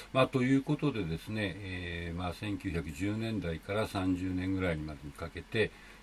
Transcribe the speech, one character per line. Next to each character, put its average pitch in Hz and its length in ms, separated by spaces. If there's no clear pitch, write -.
ま 131 100
あ、 127 40
と 123 160
い 131 120
う 135 80
こ 151 140
と 147 160
で 110 100
で 82 140
す - 120
ね、 107 280
え 87 580
ー、 85 40
ま 90 100
あ、 85 60
千 104 240
九 95 120
百 80 200
十 101 260
年 110 240
代 82 180
か - 140
ら 107 160
三 92 280
十 90 120
年 92 260
ぐ 92 60
ら 92 120
い 80 40
ま 76 160
で 71 100
に 73 100
か 82 180
け 87 100
て、 95 300